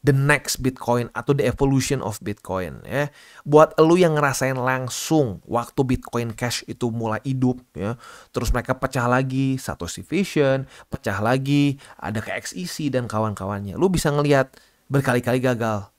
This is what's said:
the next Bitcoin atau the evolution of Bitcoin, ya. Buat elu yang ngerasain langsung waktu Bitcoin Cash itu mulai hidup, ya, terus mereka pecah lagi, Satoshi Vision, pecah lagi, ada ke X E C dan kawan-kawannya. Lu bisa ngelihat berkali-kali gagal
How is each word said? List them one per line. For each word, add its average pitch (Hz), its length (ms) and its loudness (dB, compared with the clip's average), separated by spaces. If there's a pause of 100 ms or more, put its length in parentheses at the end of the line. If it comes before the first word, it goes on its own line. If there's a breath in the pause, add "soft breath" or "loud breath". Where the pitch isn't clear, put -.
the 143 80 4
next 139 480 2
Bitcoin 123 560 0
atau 120 160 -2
the 139 160 2
evolution 135 560 0
of 107 160 -6
Bitcoin, 90 640 -8
ya. 139 240 -4 (400 loud breath)
Buat 151 320 8
elu 165 240 8
yang 156 160 4
ngerasain 131 400 0
langsung 127 880 0
waktu 117 400 -2
Bitcoin 120 480 -2
Cash - 320 -4
itu 120 240 -4
mulai 110 320 -4
hidup, 127 480 0
ya, 104 240 -4 (400 loud breath)
terus 120 160 0
mereka 123 240 0
pecah 127 320 -2
lagi, 131 480 0
Satoshi 87 480 -8
Vision, 139 640 0 (240 loud breath)
pecah 101 320 -4
lagi, 139 560 2 (180 loud breath)
ada - 220 -6
ke 98 160 -8
X - 180 -10
E 180 140 -8
C 147 240 -6
dan 123 160 -2
kawan-kawannya. 101 720 -4
Lu 175 80 4
bisa 170 240 0
ngelihat 143 400 2 (400 soft breath)
berkali-kali 127 480 2
gagal 113 480 -2 (120)